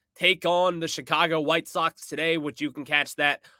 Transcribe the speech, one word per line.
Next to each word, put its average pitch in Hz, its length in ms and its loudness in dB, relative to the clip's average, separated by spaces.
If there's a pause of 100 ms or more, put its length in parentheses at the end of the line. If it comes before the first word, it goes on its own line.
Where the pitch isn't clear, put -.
(140)
take 180 320 2
on 175 320 2
the 160 100 -4
Chicago 160 520 0
White 160 260 0
Sox 165 400 -2
today, 160 320 -2
which 147 220 -6
you 147 100 -4
can 139 140 -12
catch 147 320 -2
that 143 260 0 (180)